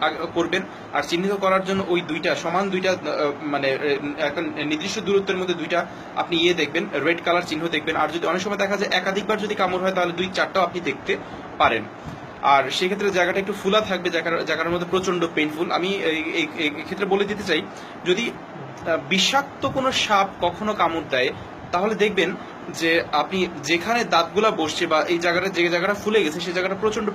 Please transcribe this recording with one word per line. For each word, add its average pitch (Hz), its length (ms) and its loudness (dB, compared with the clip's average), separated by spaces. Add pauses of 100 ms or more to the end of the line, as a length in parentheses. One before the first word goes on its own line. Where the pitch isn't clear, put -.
আগ-, 160 340 0
করবেন। 175 280 2 (300)
আর 143 100 2
চিহ্নিত 180 300 0
করার 190 320 2
জন্য 190 240 0
ওই 175 120 2
দুইটা 165 340 0
সমান 180 360 0
দুইটা, 185 200 2
আহ, 180 80 2 (440)
মানে, 143 300 0
আহ, 143 520 -2
একটা 147 160 0
নির্দিষ্ট 156 580 -4
দূরত্বের 190 380 2
মধ্যে 180 180 -2
দুইটা 170 320 0 (300)
আপনি 160 200 0
ইয়ে 175 180 4
দেখবেন, 160 320 0 (180)
রেড 170 200 2
কালার 175 180 4
চিহ্ন 165 260 -4
দেখবেন। 156 280 -2
আর 151 120 2
যদি 165 180 -4
অনেক 175 160 0
সময় 202 140 -2
দেখা 196 200 0
যায় 196 140 0
একাধিকবার 196 480 0
যদি 208 160 -2
কামড় 185 260 0
হয় 190 120 2
তাহলে 175 200 0
দুই 185 220 -2
চারটাও 170 280 2
আপনি 175 180 -2
দেখতে 147 360 -2 (420)
পারেন। 117 240 4 (600)
আর 135 280 6
সেক্ষেত্রে 196 400 0
জায়গাটা 180 300 2
একটু 196 120 -2
ফুলা 196 280 2
থাকবে, 180 300 -2
জায়গার, 165 340 0
জায়গার 160 260 0
মধ্যে 175 200 -2
প্রচণ্ড 180 440 0
পেইনফুল। 151 380 0
আমি 165 160 0
এই, 165 340 0
এই, 160 240 -2 (120)
এই 151 120 0
ক্ষেত্রে 170 360 -4
বলে 196 180 2
দিতে 208 180 -4
চাই, 156 200 0 (420)
যদি, 196 280 0
আহ, - 640 -6 (120)
বিষাক্ত 226 600 2
কোনো 262 240 0
সাপ 202 360 4 (120)
কখনো 202 340 0
কামড় 165 360 2
দেয় 131 180 4 (440)
তাহলে 202 220 2
দেখবেন 196 420 2 (320)
যে 165 440 2
আপনি 165 340 2 (160)
যেখানে 175 420 2
দাঁতগুলা 170 460 4
বসছে 160 360 0
বা 156 160 4
এই 175 160 2
জায়গাটা, 175 300 2
যে 175 200 2
জায়গাটা 175 260 2
ফুলে 208 300 2
গেছে 151 160 -2
সেই 175 120 -4
জায়গাটা 185 280 0
প্রচণ্ড 214 340 0